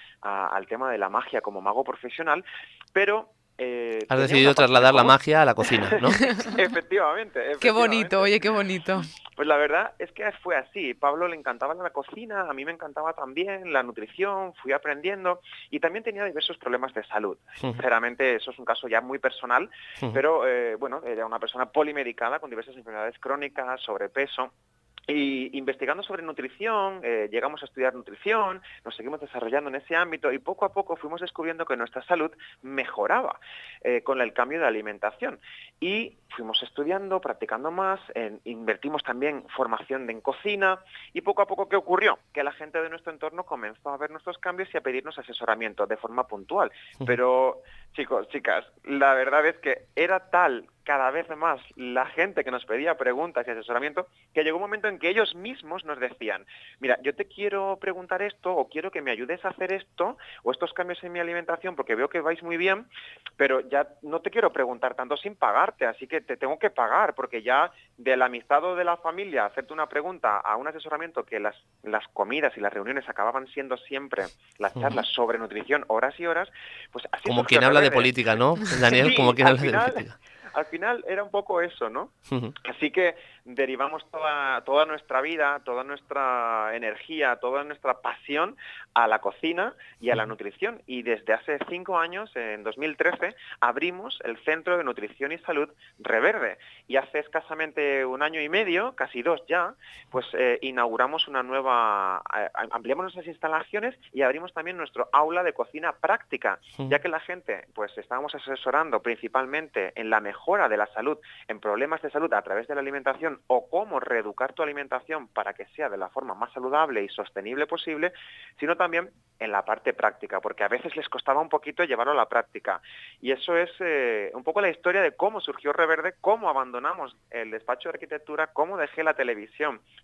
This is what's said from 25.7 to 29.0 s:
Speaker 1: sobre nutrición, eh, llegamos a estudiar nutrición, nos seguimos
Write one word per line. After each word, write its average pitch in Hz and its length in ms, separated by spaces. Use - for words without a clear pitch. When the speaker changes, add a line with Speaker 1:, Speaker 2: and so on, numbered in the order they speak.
Speaker 1:
sobre 190 220
nutrición, 190 800
eh, 113 260
llegamos 131 320
a 147 40
estudiar 127 280
nutrición, 185 680
nos 117 100
seguimos 139 240